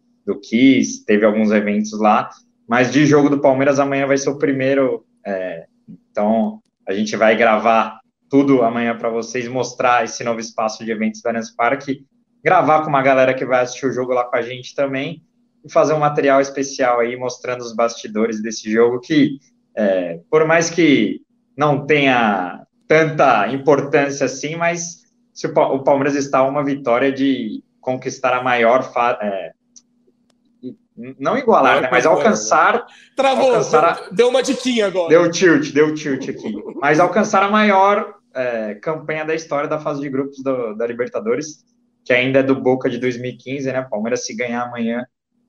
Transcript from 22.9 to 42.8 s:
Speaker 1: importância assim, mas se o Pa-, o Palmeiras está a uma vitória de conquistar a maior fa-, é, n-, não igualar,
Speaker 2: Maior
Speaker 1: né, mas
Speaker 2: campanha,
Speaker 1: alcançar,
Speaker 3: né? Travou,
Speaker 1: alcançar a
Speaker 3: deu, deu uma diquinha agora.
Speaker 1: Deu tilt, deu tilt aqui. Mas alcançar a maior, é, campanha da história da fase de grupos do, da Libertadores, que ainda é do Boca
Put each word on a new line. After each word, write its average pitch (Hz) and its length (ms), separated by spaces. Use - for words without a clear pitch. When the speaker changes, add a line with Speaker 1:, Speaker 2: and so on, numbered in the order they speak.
Speaker 1:
importância 139 760
assim, 151 300
mas 170 460
se - 140
o - 80
Pa-, 151 140
o 139 160
Palmeiras 143 320
está 139 240
a 135 80
uma 143 160
vitória 139 480
de 123 500
conquistar 127 560
a 123 60
maior 123 400
fa-, 120 300
é, 95 300
n-, 127 560
não 156 180
igualar, 180 360
Speaker 2:
Maior 139 100
Speaker 1:
né, - 80
mas 123 140
Speaker 2:
campanha, 160 200
Speaker 1:
alcançar, 170 500
Speaker 3:
né? 240 80
Travou, 262 340
Speaker 1:
alcançar 160 340
a 170 80
Speaker 3:
deu, - 220
deu 226 140
uma 254 140
diquinha 240 440
agora. 180 220
Speaker 1:
Deu 170 220
tilt, 160 420
deu 151 220
tilt 143 340
aqui. 117 260
Mas 151 200
alcançar 190 420
a 196 80
maior, 208 640
é, 117 420
campanha 156 480
da 156 100
história 151 340
da 151 100
fase 151 220
de 147 80
grupos 135 340
do, 123 320
da 113 120
Libertadores, 120 800
que - 80
ainda 131 280
é - 20
do 135 180
Boca 127 300